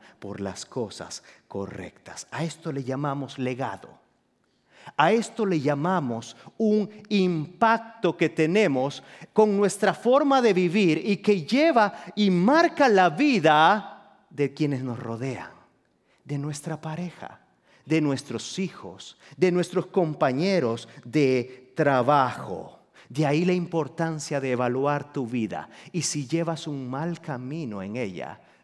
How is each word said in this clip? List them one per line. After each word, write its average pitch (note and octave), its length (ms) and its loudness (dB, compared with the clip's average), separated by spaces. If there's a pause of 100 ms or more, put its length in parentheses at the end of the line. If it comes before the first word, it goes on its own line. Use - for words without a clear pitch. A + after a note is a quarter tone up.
(200)
por G2 200 -12
las F#2+ 260 -8
cosas - 560 -10 (280)
correctas. F#2 840 -12
A D#3 140 -6
esto D#3+ 260 -10
le C3+ 140 -8
llamamos C#3 520 -6
legado. B2 520 -6 (1040)
A D#3+ 160 4
esto A3+ 340 -2
le F3 140 0
llamamos C#3+ 800 -2 (200)
un G#3+ 320 2 (200)
impacto F#3 1080 0
que D#3+ 140 2
tenemos D#3+ 760 0 (300)
con G#3+ 240 4
nuestra G3+ 360 2
forma C4+ 480 4
de A3 120 4
vivir F3 500 4
y G3+ 140 0
que G3 260 2
lleva B3 500 4 (220)
y G3+ 160 4
marca C#4+ 560 4
la F#3 220 6
vida E3+ 1200 2
de C#3 240 -2
quienes C#3+ 280 -2
nos B2 160 -6
rodean, A2+ 540 -8 (720)
de C#3+ 140 -6
nuestra C#3+ 420 -8
pareja, D#3+ 640 -12 (460)
de D#3+ 140 4
nuestros C3+ 580 -4
hijos, - 580 -10 (200)
de F#3 140 4
nuestros F3 360 -2
compañeros D3+ 1000 0 (160)
de C3 680 0
trabajo. C3 1040 0 (280)
De D3 180 -2
ahí D3+ 200 2
la F3+ 80 2
importancia D#3+ 880 -4
de C3 100 -2
evaluar C3 640 -2
tu C3+ 120 -4
vida. G#2+ 440 -6 (240)
Y E3+ 80 -2
si C#3+ 260 -6
llevas E3 400 -4
un C3+ 220 -8
mal D#3+ 320 -6
camino B2+ 600 -8
en G2+ 140 -8
ella, F2 460 -8 (220)